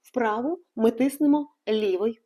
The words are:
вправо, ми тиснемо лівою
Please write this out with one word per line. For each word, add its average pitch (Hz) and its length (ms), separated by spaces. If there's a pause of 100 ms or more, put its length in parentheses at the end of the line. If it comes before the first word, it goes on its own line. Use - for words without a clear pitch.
вправо, 240 580 (160)
ми 226 160
тиснемо 285 640 (140)
лівою 214 480 (100)